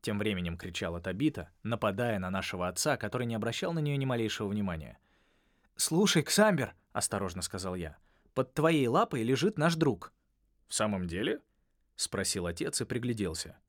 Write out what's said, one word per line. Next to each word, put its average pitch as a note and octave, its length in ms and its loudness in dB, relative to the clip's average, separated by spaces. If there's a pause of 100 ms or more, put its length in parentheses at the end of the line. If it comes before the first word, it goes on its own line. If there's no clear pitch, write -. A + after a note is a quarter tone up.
тем G#2 160 -2
временем F2+ 380 0
кричала E2+ 420 -6
Табита, F#2+ 500 -2 (140)
нападая G#2+ 560 0
на F#2 100 -2
нашего F#2+ 380 -4
отца, B2 300 0
который A#2+ 280 -4
не A#2 100 -2
обращал A#2 360 -2
на E3 80 -2
неё D3 160 0
ни C#3 80 -2
малейшего A#2 460 -2
внимания. F2 500 -4 (800)
«Слушай, F3 460 4
Ксамбер», — F#3+ 520 4 (160)
осторожно F#2+ 500 -2
сказал F#2 340 -6
я, — D#2+ 220 -6 (360)
«под B2+ 200 -2
твоей D#3 340 4
лапой C3 360 2
лежит C3+ 340 2
наш E3 180 4
друг». D3+ 380 2 (540)
«В - 60 -10
самом G2 340 2
деле?» — A2 320 -2 (560)
спросил F#2+ 520 -2
отец F2 340 -2
и A2+ 40 0
пригляделся. G#2+ 720 -2 (120)